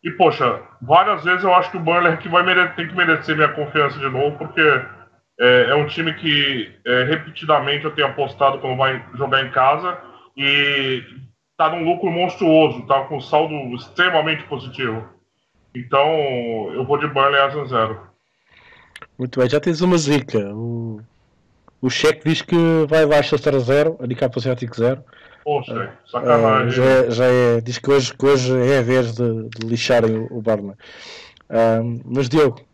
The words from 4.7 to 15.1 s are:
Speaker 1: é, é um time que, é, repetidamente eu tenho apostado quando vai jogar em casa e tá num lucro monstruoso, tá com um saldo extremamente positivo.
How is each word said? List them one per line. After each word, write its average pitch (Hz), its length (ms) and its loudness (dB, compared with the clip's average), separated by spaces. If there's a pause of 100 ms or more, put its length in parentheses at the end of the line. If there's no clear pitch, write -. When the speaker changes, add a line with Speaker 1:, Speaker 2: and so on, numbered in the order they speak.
Speaker 1:
é, 123 340 4
é 143 40 2
um 147 100 2
time 165 280 -6
que, 143 580 -2 (140)
é, 123 180 2
repetidamente 147 800 -2
eu 151 80 -6
tenho 147 160 -2
apostado 135 520 -2
quando 131 180 -6
vai 131 260 -2 (120)
jogar 131 300 -2
em 123 60 -12
casa 160 460 0 (400)
e 139 680 0 (540)
tá 156 120 2
num 170 140 -4
lucro 175 260 -2
monstruoso, 160 760 2
tá 139 200 2
com 147 140 -8
um 127 40 -8
saldo 156 320 0 (220)
extremamente 156 720 -2
positivo. 123 580 -8 (720)